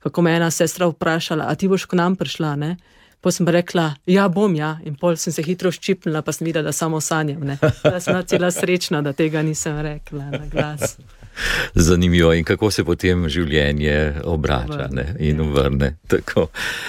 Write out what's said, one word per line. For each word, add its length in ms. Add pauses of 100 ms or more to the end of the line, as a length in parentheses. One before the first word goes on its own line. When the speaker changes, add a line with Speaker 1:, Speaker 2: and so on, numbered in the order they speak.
Speaker 1:
kako 200
me 100
je 60
ena 140
sestra 380
vprašala: 560
"A 100
ti 140
boš 160
k 100
nam 220
prišla, 400
ne?" 200 (420)
Pol 140
sem 140
pa 60
rekla: 420 (100)
"Ja, 240
bom, 260
ja." 260
In 140
pol 220
sem 160
se 100
hitro 280
ščipnila, 520
pa 80
sem 140
videla, 180
da 100
samo 280
sanjam, 420
ne. 140 (240)
Da 180
sem 140
bila 120
cela 260
srečna, 500
da 120
tega 300
nisem 320
rekla 520
na 200
glas. 520 (720)
Speaker 2:
Zanimivo. 600
In 120
kako 260
se 120
potem 440
življenje 680 (280)
obrača, 580
Speaker 1:
Obrne, 240
Speaker 2:
ne, 160
in 160
Speaker 1:
ja. 80
Speaker 2:
obrne. 600
Tako. 420 (420)